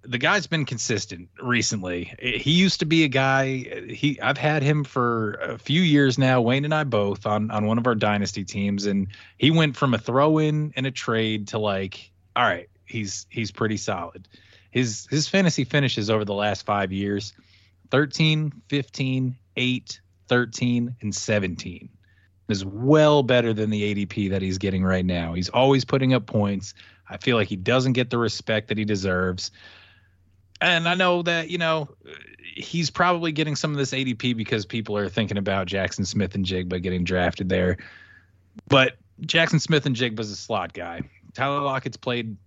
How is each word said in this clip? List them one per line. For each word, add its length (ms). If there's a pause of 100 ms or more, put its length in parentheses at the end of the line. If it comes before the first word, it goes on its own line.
The 100
guy's 280
been 200
consistent 640 (120)
recently. 760
He 320
used 260
to 80
be 160
a 60
guy, 800
he, 320
I've 180
had 240
him 220
for 480
a 260
few 240
years 340
now, 240
Wayne 240
and 80
I 120
both, 420
on, 240
on 160
one 100
of 120
our 80
dynasty 480
teams, 420
and 220 (280)
he 140
went 260
from 180
a 40
throw-in 760
and 100
a 60
trade 560
to, 100
like, 540 (240)
all 80
right, 240 (160)
he's, 460
he's 200
pretty 280
solid. 500 (420)
His, 400
his 160
fantasy 380
finishes 440
over 160
the 100
last 300
five 280
years, 400 (580)
thirteen, 640 (160)
fifteen, 680 (200)
eight, 440 (280)
thirteen, 720
and 120
seventeen, 760 (600)
is 160
well 600
better 280
than 180
the 120
A 120
D 120
P 220
that 120
he's 180
getting 260
right 200
now. 280
He's 160
always 360
putting 300
up 120
points. 480 (360)
I 60
feel 200
like 120
he 80
doesn't 380
get 160
the 80
respect 500
that 100
he 60
deserves. 680 (1080)
And 300
I 60
know 260
that, 300
you 80
know, 320 (520)
he's 460
probably 420
getting 260
some 160
of 40
this 160
A 120
D 100
P 180
because 320
people 320
are 140
thinking 260
about 300
Jackson 400
Smith 280
and 120
Jigba 360
getting 220
drafted 460
there. 260 (880)
But 300 (240)
Jackson 400
Smith 240
and 100
Jigba's 360
a 60
slot 360
guy. 300 (320)
Tyler 260
Lockett's 380
played 480